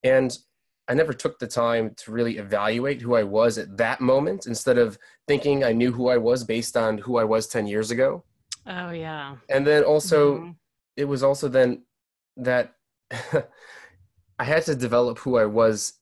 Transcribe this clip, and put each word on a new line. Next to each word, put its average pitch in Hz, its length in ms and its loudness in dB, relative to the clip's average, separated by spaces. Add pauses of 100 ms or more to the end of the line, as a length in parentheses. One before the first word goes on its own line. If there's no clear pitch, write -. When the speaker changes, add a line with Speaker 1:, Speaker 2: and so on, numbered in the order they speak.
Speaker 1:
And 131 340 2 (500)
I 123 60 -2
never 151 200 2
took - 260 -6
the 117 80 -8
time 117 500 -2
to - 140 -16
really 117 260 -2
evaluate 110 640 -2
who 120 140 0
I 110 80 4
was 107 340 2
at 98 200 -10
that 117 240 0
moment, 151 460 0
instead 120 300 0
of 113 200 2 (300)
thinking 139 360 0
I 120 100 2
knew 120 180 2
who 123 180 -2
I 123 80 4
was 120 260 2
based 113 340 -4
on 110 200 0
who 117 200 -4
I 113 60 2
was 110 240 0
ten 107 200 -4
years 107 240 -4
ago. 135 320 0 (420)
Speaker 2:
Oh, 180 260 -10
yeah. 156 460 -12 (120)
Speaker 1:
And 139 180 2
then 151 160 6
also, 151 540 4
Speaker 2:
Mm-hmm. 170 140 -12 (460)
Speaker 1:
it 143 80 -2
was 139 180 -2
also 139 240 2
then 127 360 2 (540)
that 123 360 -2 (180)
<laughs> - 200 -20 (1300)
I 135 40 -4
had 156 220 0
to 156 100 0
develop 120 440 0
who 123 180 0
I 110 80 4
was 110 560 2